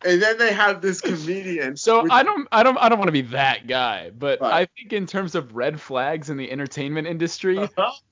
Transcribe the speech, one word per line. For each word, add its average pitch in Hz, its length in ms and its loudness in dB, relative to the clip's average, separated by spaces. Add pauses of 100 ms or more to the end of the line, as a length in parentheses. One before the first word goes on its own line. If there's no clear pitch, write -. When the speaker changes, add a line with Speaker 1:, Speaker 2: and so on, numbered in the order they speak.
Speaker 1:
And 180 160 4
then 220 180 2
they 226 140 4
have 202 280 2
this 180 200 -2
comedian 165 760 -4
Speaker 2:
So 226 260 4
Speaker 1:
with - 80 0
Speaker 2:
I 254 140 6
don't, 381 260 -2
I 220 120 6
don't, 254 160 4
I 233 100 6
don't 226 100 4
wanna 190 140 0
be 147 100 2
that 123 460 0
guy, 113 420 -2
but 123 300 -2
Speaker 1:
What? 123 120 0
Speaker 2:
I 170 140 2 (100)
think 226 160 -16
in 202 140 -2
terms 190 280 -4
of 135 200 -6
red 139 260 -4
flags 139 500 -4
in 143 80 -6
the 135 120 -8
entertainment 143 560 -6
industry, 170 520 -2
Speaker 1:
Uh-huh. 202 340 -4 (200)